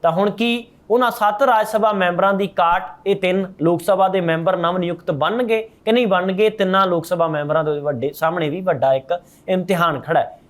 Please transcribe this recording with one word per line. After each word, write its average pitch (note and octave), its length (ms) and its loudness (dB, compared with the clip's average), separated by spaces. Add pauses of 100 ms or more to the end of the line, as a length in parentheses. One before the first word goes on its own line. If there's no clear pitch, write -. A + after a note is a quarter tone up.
ਤਾਂ E3+ 80 2
ਹੁਣ G3 200 0
ਕੀ A#3 340 -4 (200)
ਉਹਨਾਂ A#3+ 260 2
ਸੱਤ G#3 320 0
ਰਾਜ A3 240 2
ਸਭਾ G#3+ 260 2
ਮੈਂਬਰਾਂ F#3+ 400 2
ਦੀ G3 160 -2
ਕਾਟ F3+ 580 -2
ਇਹ G3 80 2
ਤਿੰਨ F#3+ 300 0 (160)
ਲੋਕ E3+ 200 2
ਸਭਾ F#3+ 260 2
ਦੇ F#3 140 0
ਮੈਂਬਰ E3 360 0
ਨਵ F3 200 0
ਨਿਯੁਕਤ F3 340 -4
ਬਣਨਗੇ A3 500 0 (240)
ਕਿ A3 60 0
ਨਹੀਂ A#3+ 160 2
ਬਣਨਗੇ? F#3+ 440 2
ਤਿੰਨਾਂ G3 360 2
ਲੋਕ E3+ 180 0
ਸਭਾ E3+ 220 0
ਮੈਂਬਰਾਂ D3+ 360 0
ਦੇ D3 160 -2
ਵੱਡੇ C#3+ 340 -4
ਸਾਹਮਣੇ D#3+ 360 -2
ਵੀ D#3+ 120 -6
ਵੱਡਾ C#3+ 320 2
ਇੱਕ C3+ 200 -2 (340)
ਇਮਤਿਹਾਨ F3 520 0
ਖੜਾ D3+ 200 0
ਹੈ। - 200 -6 (100)